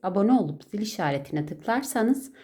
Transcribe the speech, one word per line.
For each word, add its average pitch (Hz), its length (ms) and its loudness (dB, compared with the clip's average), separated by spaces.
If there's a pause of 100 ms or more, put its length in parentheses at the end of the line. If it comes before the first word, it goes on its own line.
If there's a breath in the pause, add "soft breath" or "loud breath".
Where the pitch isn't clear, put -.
abone 196 300 2
olup 175 320 2
zil 208 160 -8
işaretine 151 680 -2
tıklarsanız 240 880 -2 (120)